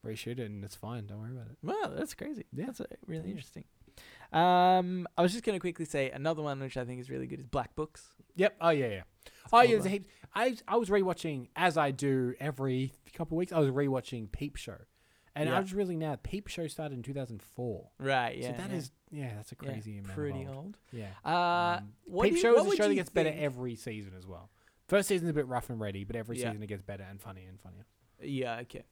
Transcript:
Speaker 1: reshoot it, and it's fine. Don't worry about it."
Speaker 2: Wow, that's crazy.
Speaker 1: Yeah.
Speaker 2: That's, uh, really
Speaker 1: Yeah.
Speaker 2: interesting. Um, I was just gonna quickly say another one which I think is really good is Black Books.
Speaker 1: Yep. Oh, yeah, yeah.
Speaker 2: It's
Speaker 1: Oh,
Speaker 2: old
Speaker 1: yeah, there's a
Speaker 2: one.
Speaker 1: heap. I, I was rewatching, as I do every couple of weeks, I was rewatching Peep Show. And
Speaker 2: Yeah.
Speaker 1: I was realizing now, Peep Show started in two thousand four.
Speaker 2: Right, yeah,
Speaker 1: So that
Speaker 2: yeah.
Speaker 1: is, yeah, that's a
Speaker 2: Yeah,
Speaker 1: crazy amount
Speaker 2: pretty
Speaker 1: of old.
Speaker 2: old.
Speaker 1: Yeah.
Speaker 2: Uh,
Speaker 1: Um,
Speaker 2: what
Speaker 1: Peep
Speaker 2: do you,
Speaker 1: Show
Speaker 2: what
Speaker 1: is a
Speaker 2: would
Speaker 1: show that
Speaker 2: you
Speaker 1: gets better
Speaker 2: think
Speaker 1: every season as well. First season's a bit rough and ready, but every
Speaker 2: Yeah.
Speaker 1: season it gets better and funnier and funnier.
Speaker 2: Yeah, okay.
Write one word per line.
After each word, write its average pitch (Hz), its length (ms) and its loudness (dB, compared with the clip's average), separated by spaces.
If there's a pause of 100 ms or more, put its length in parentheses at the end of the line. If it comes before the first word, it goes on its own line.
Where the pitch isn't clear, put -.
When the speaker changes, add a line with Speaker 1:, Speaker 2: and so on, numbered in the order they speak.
Speaker 1:
reshoot 117 360 -6
it, 110 100 -6
and 101 140 -8
it's 95 100 -12
fine. 110 320 -8
Don't 104 140 -10
worry 117 100 -8
about 123 220 -10
it." - 100 -20
Speaker 2:
Wow, 381 340 -4
that's - 180 -6
crazy. 277 280 -10 (100)
Speaker 1:
Yeah. 151 140 -6
Speaker 2:
That's, 269 140 -10
uh, - 60 -8 (200)
really 160 200 -8
Speaker 1:
Yeah. 185 40 -6
Speaker 2:
interesting. - 340 -12 (680)
Um, 180 720 6 (100)
I 170 60 4
was 180 100 6
just 226 120 -6
gonna 202 160 0
quickly 170 240 -4
say 135 260 0
another 151 320 -2
one 143 180 -2
which 135 160 -6
I 127 80 -2
think 123 160 -8
is 127 80 -12
really 131 200 -6
good 127 100 -8
is 131 80 -14
Black - 300 -2
Books. - 320 -8 (260)
Speaker 1:
Yep. 190 260 4
Oh, 165 100 4
yeah, 139 180 4
yeah. 95 140 -4 (220)
Speaker 2:
It's - 80 -20 (200)
Speaker 1:
Oh, 226 60 12
Speaker 2:
old 247 100 12
Speaker 1:
yeah, - 80 8
there's 190 100 4
a - 20 2
Speaker 2:
one. 190 40 2
Speaker 1:
heap. 202 160 -4 (260)
I, 233 220 2 (120)
I 202 80 2
was 226 140 2
rewatching, 170 680 2
as 165 220 4
I 143 120 6
do 131 480 2
every 135 540 -2 (220)
couple 160 220 -4
of - 20 2
weeks, 180 140 -2
I 165 60 2
was 143 120 6
rewatching 131 600 0
Peep 143 260 -6
Show. - 200 -12 (580)
And 151 140 0
Speaker 2:
Yeah. 170 80 2
Speaker 1:
I 190 40 4
was 190 120 -4
realizing 185 260 -2
now, 156 240 -2
Peep 202 240 -6
Show 170 220 -6
started 147 260 -8
in 123 80 -8
two 135 120 -8
thousand 120 280 -8
four. 120 460 -8 (100)
Speaker 2:
Right, 131 380 0
yeah, 127 160 -6
Speaker 1:
So 120 60 -6
that 190 120 -6
Speaker 2:
yeah. 190 60 -2
Speaker 1:
is, 135 140 -6 (200)
yeah, 139 260 -8
that's 104 160 -14
a - 100 -16
Speaker 2:
Yeah, 139 100 -6
Speaker 1:
crazy 107 260 -8
amount 98 160 -10
Speaker 2:
pretty 139 280 -4
Speaker 1:
of 139 80 -8
old. 135 80 -10
Speaker 2:
old. 185 200 -12 (140)
Speaker 1:
Yeah. 110 160 -8 (160)
Speaker 2:
Uh, 175 560 2
Speaker 1:
Um, 101 120 -14 (120)
Speaker 2:
what - 200 0
Speaker 1:
Peep 196 80 6
Speaker 2:
do 170 40 2
you, 180 60 2
Speaker 1:
Show 233 100 8
Speaker 2:
what 240 80 10
Speaker 1:
is - 40 4
a 202 40 2
Speaker 2:
would 202 80 4
Speaker 1:
show 214 80 4
that 208 60 6
Speaker 2:
you 196 60 6
Speaker 1:
gets 185 140 -2
better 160 200 4
Speaker 2:
think 156 120 -6
Speaker 1:
every 127 340 -2
season 107 400 -10
as 90 100 -16
well. 87 240 -16 (360)
First 196 220 4
season's 170 220 2
a 151 40 0
bit 143 140 2
rough 123 220 -2
and 113 100 -4
ready, 98 240 -4
but 104 100 -8
every 113 240 -4
Speaker 2:
Yeah. 120 120 -2
Speaker 1:
season 107 120 -8
it 104 60 -8
gets 98 140 -6
better 98 260 -10
and 98 120 -16
funnier 95 280 -16
and 92 100 -18
funnier. 92 280 -20 (360)
Speaker 2:
Yeah, 127 380 -4
okay. - 320 -14